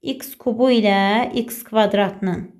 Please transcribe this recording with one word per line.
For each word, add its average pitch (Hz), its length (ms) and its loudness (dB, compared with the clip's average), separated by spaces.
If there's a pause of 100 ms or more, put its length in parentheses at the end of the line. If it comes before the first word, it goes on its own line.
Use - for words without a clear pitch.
x - 340 -10
kubu 247 380 0
ilə 208 640 2
x - 260 -6
kvadratının 196 840 0 (120)